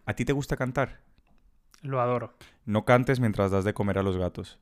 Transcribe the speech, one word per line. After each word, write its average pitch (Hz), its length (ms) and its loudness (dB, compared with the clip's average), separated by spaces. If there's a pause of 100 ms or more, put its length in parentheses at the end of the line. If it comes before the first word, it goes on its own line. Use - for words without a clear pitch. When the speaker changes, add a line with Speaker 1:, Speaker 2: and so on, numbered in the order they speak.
Speaker 1:
¿A 107 80 -4
ti - 120 -2
te 143 80 0
gusta 143 220 -2
cantar? 131 460 -4 (800)
Speaker 2:
Lo 135 180 -4
adoro. 120 340 -2 (320)
Speaker 1:
No 107 200 0
cantes 127 340 4
mientras 101 320 2
das 95 140 2
de 104 80 0
comer 101 240 0
a 98 60 0
los 98 140 0
gatos. 90 440 -6